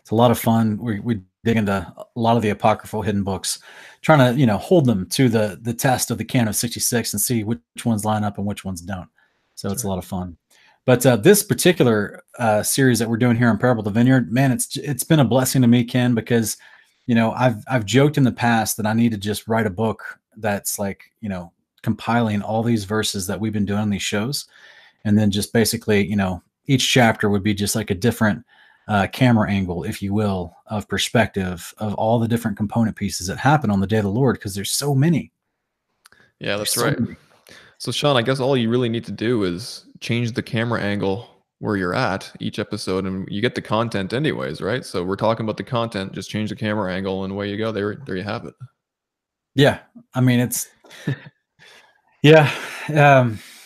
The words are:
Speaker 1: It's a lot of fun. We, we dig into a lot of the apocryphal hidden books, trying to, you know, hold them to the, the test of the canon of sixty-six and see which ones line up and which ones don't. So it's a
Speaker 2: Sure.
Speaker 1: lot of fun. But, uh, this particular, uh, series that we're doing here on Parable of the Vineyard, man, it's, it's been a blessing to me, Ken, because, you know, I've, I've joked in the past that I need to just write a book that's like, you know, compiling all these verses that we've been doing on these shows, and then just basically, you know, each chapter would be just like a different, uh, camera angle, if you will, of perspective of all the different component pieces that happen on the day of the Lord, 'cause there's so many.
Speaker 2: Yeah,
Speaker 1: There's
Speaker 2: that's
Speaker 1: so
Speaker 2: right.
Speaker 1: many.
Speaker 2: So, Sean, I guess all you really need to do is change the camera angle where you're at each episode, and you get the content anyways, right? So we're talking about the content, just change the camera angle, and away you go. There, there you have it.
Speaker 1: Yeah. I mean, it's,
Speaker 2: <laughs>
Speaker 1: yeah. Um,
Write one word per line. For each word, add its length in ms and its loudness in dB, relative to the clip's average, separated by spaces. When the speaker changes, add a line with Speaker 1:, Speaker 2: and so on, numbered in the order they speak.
Speaker 1:
It's 80 -20
a 40 -2
lot 160 6
of 80 2
fun. 380 2
We, 240 -6
we 200 -4
dig 120 2
into 160 0
a 320 -6
lot 200 2
of 60 2
the 80 0
apocryphal 520 -2
hidden 200 -2
books, 380 -6
trying 160 6
to, 200 4
you 80 4
know, 120 2
hold 260 4
them 260 0
to 180 4
the, 340 0
the 100 -6
test 380 -2
of 80 -4
the 60 -8
canon 240 0
of 80 -4
sixty-six 560 -4
and 80 -4
see 240 -2
which 160 -6
ones 200 0
line 200 0
up 120 -4
and 100 -4
which 180 -8
ones 160 -8
don't. 280 -12
So 160 -8
it's 120 -6
a 20 -8
Speaker 2:
Sure. 60 -4
Speaker 1:
lot 80 -4
of 60 -8
fun. 320 -8
But, 220 4
uh, 100 6
this 260 6
particular, 800 2
uh, 240 2
series 360 2
that 100 -2
we're 80 0
doing 200 4
here 120 4
on 100 2
Parable 220 2
of 40 -8
the 140 -2
Vineyard, 340 4
man, 200 2
it's, 240 -6
it's 280 -6
been 160 4
a 40 6
blessing 380 2
to 60 6
me, 160 6
Ken, 300 0
because, 420 0
you 80 2
know, 180 2
I've, 360 0
I've 160 -2
joked 340 4
in 60 4
the 80 2
past 440 0
that 100 -4
I 60 0
need 200 2
to 60 -6
just 300 -6
write 180 0
a 40 -2
book 500 -6
that's 420 -4
like, 420 -8
you 80 -8
know, 240 -10
compiling 600 0
all 200 -2
these 220 0
verses 440 -4
that 120 -6
we've 120 -4
been 120 -2
doing 160 -2
on 100 -2
these 120 -4
shows, 440 -4
and 120 2
then 140 4
just 220 -4
basically, 540 0
you 100 -4
know, 260 -2
each 220 2
chapter 420 4
would 140 0
be 100 2
just 220 -2
like 140 -4
a 40 0
different, 500 0
uh, 200 2
camera 420 4
angle, 320 -2
if 180 -8
you 140 -4
will, 400 -2
of 200 -6
perspective 880 -2
of 160 -6
all 260 0
the 80 0
different 280 -2
component 380 -2
pieces 320 -6
that 120 -6
happen 320 2
on 100 0
the 60 0
day 100 0
of 80 0
the 60 -2
Lord, 300 0
'cause 140 -10
there's 160 -8
so 240 -2
many. 380 0
Speaker 2:
Yeah, 180 -4
Speaker 1:
There's 40 -6
Speaker 2:
that's 140 -4
Speaker 1:
so 100 0
Speaker 2:
right. 160 0
Speaker 1:
many. 160 -4
Speaker 2:
So, 120 -8
Sean, 260 0
I 60 4
guess 160 0
all 180 0
you 140 0
really 180 0
need 180 -4
to 60 -10
do 300 -2
is 440 -6
change 320 -2
the 100 -4
camera 380 -4
angle 480 -4
where 180 -2
you're 180 -2
at 360 -2
each 180 -6
episode, 480 -4
and 240 -8
you 100 -6
get 140 -2
the 80 -8
content 500 -4
anyways, 480 -4
right? 240 -4
So 180 -6
we're 140 -4
talking 280 0
about 120 -6
the 80 -8
content, 480 -4
just 180 -12
change 200 -4
the 60 -8
camera 360 -4
angle, 320 -4
and 80 -8
away 180 -6
you 60 -6
go. 160 -4
There, 240 -4
there 100 -8
you 60 -6
have 220 -8
it. 100 -16
Speaker 1:
Yeah. 260 4
I 60 -2
mean, 180 4
it's, 300 -4
Speaker 2:
<laughs> 1160 -12
Speaker 1:
yeah. 300 8
Um, 440 6